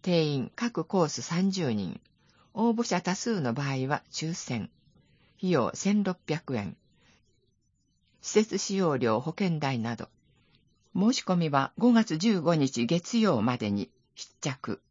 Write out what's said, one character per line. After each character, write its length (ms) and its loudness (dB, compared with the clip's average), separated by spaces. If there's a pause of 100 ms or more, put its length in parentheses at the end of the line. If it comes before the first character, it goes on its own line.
定 240 2
員、 300 -2
各 280 -4
コ 200 2
ー 40 2
ス 140 -6
三 300 0
十 200 -2
人。 300 -4 (520)
応 200 0
募 100 -2
者 180 -2
多 140 -2
数 240 -4
の 140 -2
場 100 -4
合 240 -2
は 240 -4
抽 220 -6
選。 360 -8 (680)
費 140 -2
用 220 2
千 300 0
六 220 -2
百 300 -4
円。 200 -4 (1500)
施 220 2
設 140 -2
使 180 -4
用 220 2
料、 240 2
保 160 -6
険 220 0
代 200 -2
な 160 -4
ど。 140 -12 (840)
申 180 4
し 100 -4
込 120 0
み 140 2
は 280 2
五 140 6
月 260 4
十 240 2
五 140 4
日 300 2
月 340 0
曜 220 4
ま 160 0
で 140 -2
に 180 -2 (240)
必 280 -18
着。 500 -6